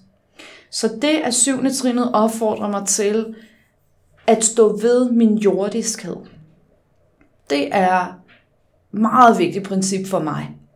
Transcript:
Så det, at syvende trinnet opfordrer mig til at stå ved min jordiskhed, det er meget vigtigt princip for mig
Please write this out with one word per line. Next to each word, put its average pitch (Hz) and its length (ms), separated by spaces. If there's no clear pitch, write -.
Så 226 300
det, 311 220
at - 100
syvende 262 400
trinnet 247 400
opfordrer 214 560
mig 196 180
til 214 480
at 226 160
stå 214 380
ved 240 300
min 226 260
jordiskhed, 202 800
det 277 260
er 185 440
meget 226 480
vigtigt 180 280
princip 190 400
for 185 120
mig 147 300